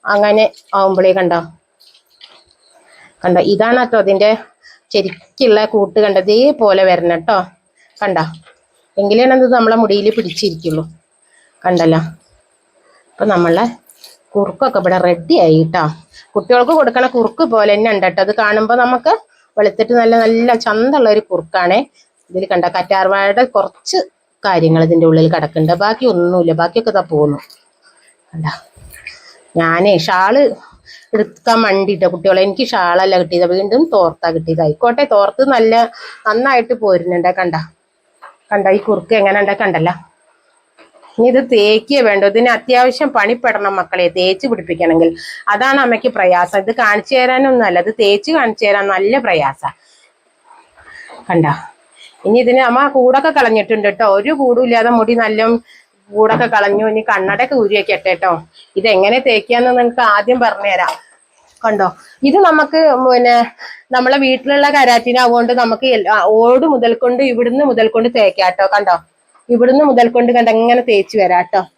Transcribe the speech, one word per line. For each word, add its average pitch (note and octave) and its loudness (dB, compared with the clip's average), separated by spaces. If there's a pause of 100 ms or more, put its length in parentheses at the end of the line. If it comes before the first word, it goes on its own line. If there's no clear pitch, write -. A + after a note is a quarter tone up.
(140)
അങ്ങനെ G#3 2 (340)
ആവുമ്പോഴേ. F#3+ 2
കണ്ടോ, F3 -2 (1900)
കണ്ടോ, F3+ 2 (100)
ഇതാണ് A3+ 0
കേട്ടോ A#3+ -2
അതിന്റെ G3 2 (640)
ശരിക്കുള്ള G#3 -2 (140)
കൂട്ട്. G3+ -2
കണ്ടോ, F#3+ 0
ഇതേപോലെ A3 2
വരണം E3+ 0
ട്ടോ. G#3+ 0 (640)
കണ്ടോ, F3+ -2 (760)
എങ്കിലാണ് A#3 2
ഇത് B3+ 4 (100)
നമ്മളെ A3+ 2
മുടിയിൽ G3+ 0 (100)
പിടിച്ചിരിക്കുള്ളൂ. D#3+ -6 (840)
കണ്ടല്ലോ, E3 2 (1120)
അപ്പൊ - -4
നമ്മളെ F3 0 (680)
കുറുക്കൊക്കെ G3+ -4
ഇവിടെ F#3 0 (100)
റെഡി E3+ 0
ആയി D#3+ 4 (140)
ട്ടോ. E3+ 0 (520)
കുട്ടികൾക്ക് B3 0
കൊടുക്കണ B3+ 0
കുറുക്ക് A#3 -2
പോലെ G#3 2
തന്നെ A3 -2
ഉണ്ട് F#3+ -2
ട്ടോ. F3+ -4
അത് G#3 -2
കാണുമ്പോ G#3+ 0
നമുക്ക് B3 0 (440)
വെളുത്തിട്ട് A3 0
നല്ല, A3+ 2 (120)
നല്ല A3+ 2 (160)
ചന്തമുള്ള A#3 0
ഒരു G#3+ 0
കുറുക്കാണേ. F3+ -2 (500)
ഇതിൽ F#3 -6
കണ്ട F3 0 (100)
കറ്റാർവാഴയുടെ G3 0 (100)
കുറച്ച് - -4 (520)
കാര്യങ്ങൾ D#3+ 2
ഇതിന്റെ E3 2
ഉള്ളിൽ D#3+ 4 (100)
കിടക്കുന്നുണ്ട്, D#3 -2 (100)
ബാക്കി A3+ -2
ഒന്നുമില്ല, F3 0
ബാക്കിയൊക്കെ A3 -2
ഇതാ F3+ 0 (120)
പോന്നു. D3 0 (920)
കണ്ട, D#3+ -10 (1120)
ഞാനേ E3+ 2 (140)
ഷാള് G3 2 (760)
എടുക്കാൻ A3 -2
മണ്ടിട്ടോ G3 0
കുട്ടികളെ, F#3+ 0
എനിക്ക് G3+ -4
ഷാളല്ല F#3 0
കിട്ടിയത്, F3 0
വീണ്ടും G3+ 0
തോർത്താ E3+ 0
കിട്ടിയത്. D#3+ -4
ആയിക്കോട്ടെ, A#3+ -2
തോർത്ത് G3+ 0 (100)
നല്ല A3+ 2 (540)
നന്നായിട്ട് A#3+ 0
പോരുന്നുണ്ട്. F3+ 0 (100)
കണ്ട, F3 -4 (960)
കണ്ട F#3+ 0
ഈ - -2
കുറുക്ക് G#3+ -2
എങ്ങനെ G3 0
ഉണ്ട്, G3 -2
കണ്ടല്ലോ. F3+ -2 (1200)
ഇനി A3+ 2
ഇത് B3+ 2 (120)
തേക്കുക A3 0
വേണ്ട, G3 2
ഇതിന് A#3+ 2
അത്യാവശ്യം B3+ 0
പണിപ്പെടണം G#3 -2
മക്കളെ, F3+ -2 (100)
തേച്ച് F#3+ -2
പിടിപ്പിക്കണമെങ്കിൽ. E3 0 (420)
അതാണ് C4+ 0
അമ്മയ്ക്ക് A#3 -2
പ്രയാസം. F3+ 0
ഇത് A3 -4 (100)
കാണിച്ചു G#3+ 0
തരാനൊന്നുമല്ല, B3 0
ഇത് A3 -4 (100)
തേച്ച് G3+ 0
കാണിച്ചു A3+ -2
തരാൻ G3+ 0
നല്ല G#3 0
പ്രയാസ. D3+ -2 (1700)
കണ്ട, E3 0 (840)
ഇനി A#3 2
ഇതിന് B3+ 2
അമ്മ C4 2 (100)
കൂടൊക്കെ C4+ 2
കളഞ്ഞിട്ടുണ്ട് A3 0
ട്ടോ, A3 0
ഒരു G3+ -2
കൂടും B3 2
ഇല്ലാതെ A#3 2
മുടി A#3 2
നല്ല A3 -2 (680)
കൂടൊക്കെ A3 2
കളഞ്ഞു. G3+ 0
ഇനി A3 -2
കണ്ണടയൊക്കെ G3+ -2
ഊരി G3+ 0
വെക്കട്ടെ F#3+ -2
ട്ടോ. F#3 0 (480)
ഇതെങ്ങനെ G#3 2 (100)
തേക്കാന്ന് A#3+ 0
നിങ്ങൾക്ക് B3 0 (120)
ആദ്യം A3 0
പറഞ്ഞുതരാം. G3 -2 (680)
കണ്ടോ, G#3 0 (400)
ഇത് D#4+ 2 (100)
നമുക്ക് D#4 2 (260)
പിന്നെ B3 4 (600)
നമ്മളെ B3+ 2
വീട്ടിലുള്ള C4+ 0 (100)
കരാറ്റിൻ A#3+ 2
ആവുകൊണ്ട് A#3+ 2
നമുക്ക് A3+ -2 (100)
എല്ലാ, G3+ 0 (220)
ഓട് B3 4
മുതൽ A#3 0 (100)
കൊണ്ട് B3 0 (100)
ഇവിടുന്ന് A#3+ -2
മുതൽ A3 0
കൊണ്ട് A3+ 0
തേക്കാട്ടോ. F#3+ 0 (100)
കണ്ടോ, F#3+ 0 (580)
ഇവിടുന്ന് B3+ 2
മുതൽ A#3+ 4
കൊണ്ട് A#3+ 2
കണ്ട A#3 2 (120)
ഇങ്ങനെ A#3+ 2
തേച്ച് G3+ 0
വരാട്ടോ. F3+ 0 (160)